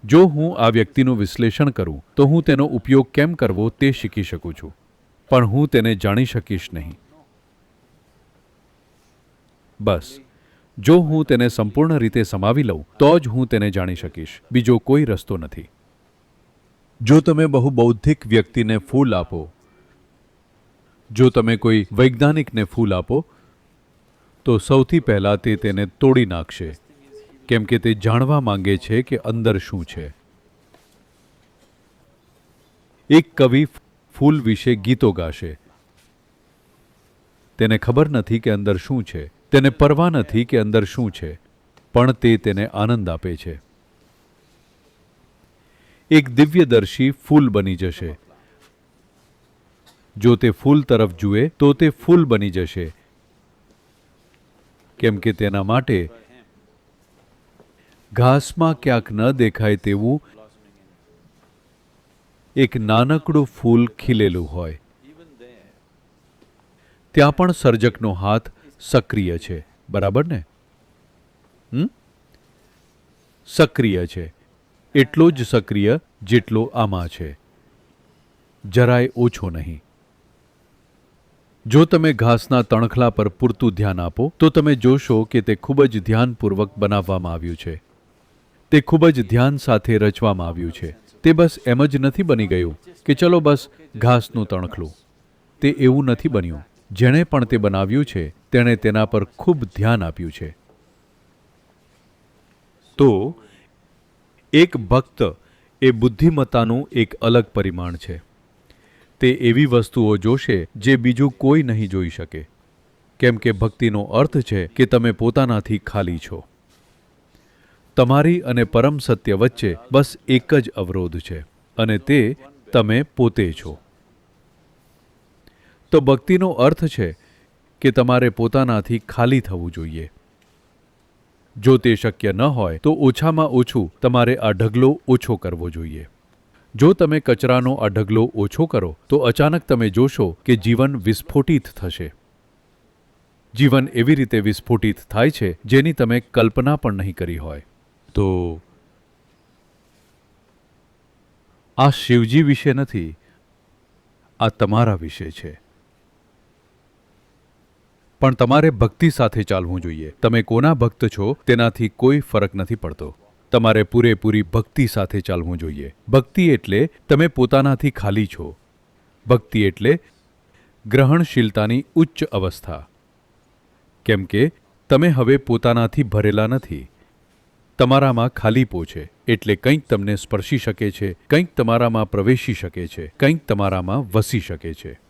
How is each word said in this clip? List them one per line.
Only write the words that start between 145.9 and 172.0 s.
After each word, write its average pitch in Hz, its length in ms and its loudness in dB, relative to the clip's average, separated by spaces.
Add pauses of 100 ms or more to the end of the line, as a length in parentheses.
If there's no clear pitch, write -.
તમે 120 260 0 (120)
કલ્પના 127 440 0
પણ 117 180 -4
નહીં 95 220 -6
કરી 85 220 -8
હોય. 73 280 -14 (480)
તો 101 120 0 (3500)
આ 135 120 4
શિવજી 123 540 2
વિશે 143 300 0
નથી, 95 420 -6 (1200)
આ 110 100 0
તમારા 107 460 0
વિશે 80 360 -12
છે. 78 200 -16 (2750)
પણ 135 120 4
તમારે 143 360 4
ભક્તિ 117 400 0
સાથે 113 340 0
ચાલવું 90 380 -4
જોઈએ. 78 300 -10 (100)
તમે 113 220 2
કોના 131 300 2
ભક્ત 117 440 -2
છો, 101 100 -4 (180)
તેનાથી 117 500 0
કોઈ 135 240 2
ફરક 101 360 -4
નથી 98 200 -6
પડતો. 82 340 -12 (440)
તમારે 110 300 4
પૂરેપૂરી 110 580 2
ભક્તિ 113 460 -2
સાથે 101 340 -4
ચાલવું 87 360 -6
જોઈએ. 73 380 -12 (140)
ભક્તિ 139 400 2
એટલે 107 320 0 (280)
તમે 151 180 4
પોતાનાથી 135 640 0
ખાલી 101 360 -4
છો. 73 220 -14 (760)
ભક્તિ 110 380 0
એટલે 101 300 0 (920)
ગ્રહણશીલતાની 127 1000 0 (100)
ઉચ્ચ 160 280 0